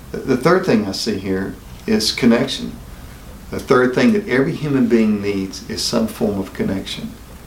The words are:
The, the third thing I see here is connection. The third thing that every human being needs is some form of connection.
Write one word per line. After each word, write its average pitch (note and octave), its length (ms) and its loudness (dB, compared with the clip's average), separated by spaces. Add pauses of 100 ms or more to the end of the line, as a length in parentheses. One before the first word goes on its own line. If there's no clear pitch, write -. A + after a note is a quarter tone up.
(120)
The, - 60 -6
the C3+ 180 2
third F3+ 280 4
thing A2 220 4
I F#2+ 60 -4
see G2+ 260 -2
here F#2+ 360 -2 (320)
is G#2+ 260 2
connection. A#2+ 600 2 (800)
The - 80 -6
third B2 380 2
thing B2 160 6
that G2+ 160 0
every B2+ 260 2
human C3+ 340 0
being A2 320 4
needs G2 480 -4
is - 140 -6
some - 240 0
form - 320 -2
of F#3+ 160 -8
connection. - 560 -4 (360)